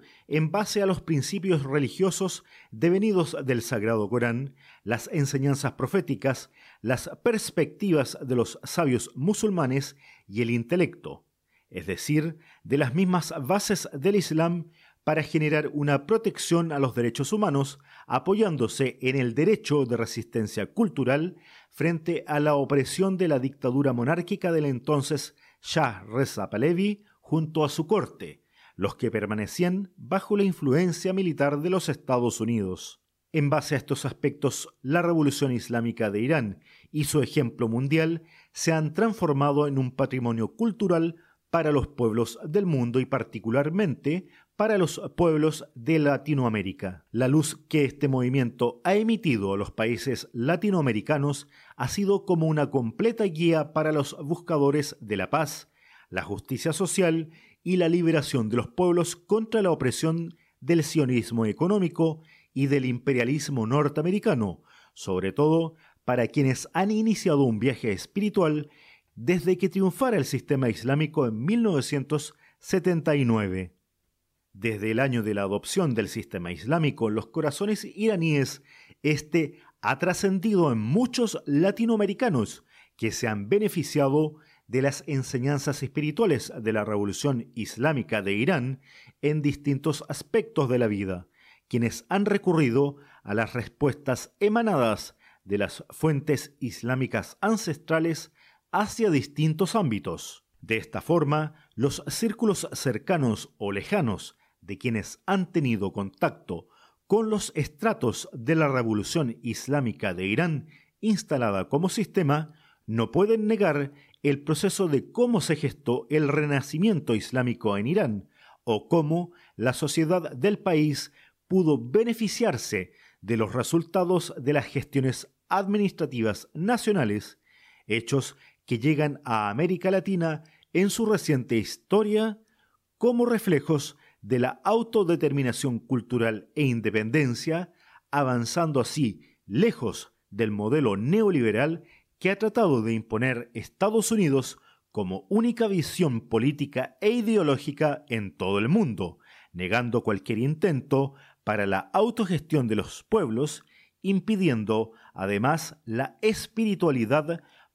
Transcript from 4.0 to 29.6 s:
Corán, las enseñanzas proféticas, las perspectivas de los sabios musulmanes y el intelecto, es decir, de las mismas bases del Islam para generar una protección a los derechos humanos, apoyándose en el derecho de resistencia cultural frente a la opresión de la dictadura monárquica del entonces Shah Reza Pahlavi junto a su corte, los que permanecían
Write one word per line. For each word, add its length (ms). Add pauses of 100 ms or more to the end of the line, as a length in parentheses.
Corán, 460 (280)
las 280
enseñanzas 600
proféticas, 800 (300)
las 300 (100)
perspectivas 1040
de 100
los 280
sabios 500
musulmanes 840 (280)
y 160
el 100
intelecto, 760 (420)
es 180
decir, 500 (260)
de 140
las 160
mismas 480
bases 520
del 220
Islam 540 (340)
para 200
generar 500
una 320
protección 640
a 60
los 160
derechos 400
humanos, 460 (260)
apoyándose 960
en 140
el 180
derecho 520
de 120
resistencia 720
cultural 640 (360)
frente 560
a 120
la 140
opresión 640
de 100
la 120
dictadura 520
monárquica 600
del 140
entonces 720 (280)
Shah 400
Reza 480
Pahlavi 540 (140)
junto 460
a 40
su 180
corte, 560 (320)
los 200
que 140
permanecían 880